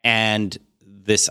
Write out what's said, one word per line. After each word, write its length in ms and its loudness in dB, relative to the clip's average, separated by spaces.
And 540 0
this 500 -2